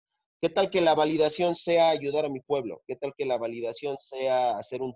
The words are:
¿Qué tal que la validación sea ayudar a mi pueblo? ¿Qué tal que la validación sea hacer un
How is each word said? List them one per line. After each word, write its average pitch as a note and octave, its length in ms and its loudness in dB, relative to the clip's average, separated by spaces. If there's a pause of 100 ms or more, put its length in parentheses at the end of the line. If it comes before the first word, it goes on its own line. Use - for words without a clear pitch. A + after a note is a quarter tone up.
(440)
¿Qué E3 60 2
tal F#3 200 2
que F#3 120 2
la D#3+ 120 4
validación D#3 640 2
sea E3 340 4
ayudar D3 360 0
a D3 40 -4
mi C3 120 -8
pueblo? A#2+ 440 -4
¿Qué B2+ 120 -8
tal C#3 200 -8
que C#3+ 80 -2
la B2 120 0
validación A#2 600 -6
sea B2+ 600 0
hacer B2 240 -8
un B2+ 140 -6